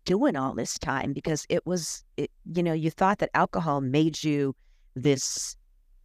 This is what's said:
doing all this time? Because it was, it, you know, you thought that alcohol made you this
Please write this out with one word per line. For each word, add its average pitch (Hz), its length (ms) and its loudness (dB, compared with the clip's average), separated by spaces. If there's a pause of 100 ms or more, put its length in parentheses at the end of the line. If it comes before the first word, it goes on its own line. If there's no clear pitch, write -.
doing 214 320 4
all 131 180 -2
this - 240 -6
time? 135 340 -2
Because 147 360 -4
it - 180 0
was, 175 380 -4 (120)
it, 147 140 -4 (220)
you 175 100 0
know, 170 100 2
you 160 180 0
thought 190 280 2
that - 160 -2
alcohol 160 460 0
made 151 420 2
you 143 320 0 (400)
this - 640 0 (480)